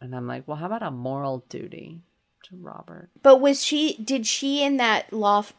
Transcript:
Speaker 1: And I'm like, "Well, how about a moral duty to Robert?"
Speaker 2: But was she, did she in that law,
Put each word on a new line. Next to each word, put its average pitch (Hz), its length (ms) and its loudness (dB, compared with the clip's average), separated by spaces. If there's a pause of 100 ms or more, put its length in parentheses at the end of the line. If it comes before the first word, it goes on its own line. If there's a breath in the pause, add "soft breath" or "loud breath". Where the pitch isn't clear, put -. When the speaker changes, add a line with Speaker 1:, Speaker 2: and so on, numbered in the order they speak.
Speaker 1:
And 127 160 -14
I'm 123 100 -8
like, 123 220 -12
"Well, 151 80 -8
how 160 100 -8
about 226 160 -6
a 170 80 -6
moral 131 600 -6
duty - 500 -14 (480)
to 185 80 -20
Robert?" - 540 -20 (120)
Speaker 2:
But 269 200 10
was 277 200 2
she, 302 400 0
did 226 240 -4
she 277 380 -2
in 277 140 0
that 226 340 0
law, 208 320 2 (140)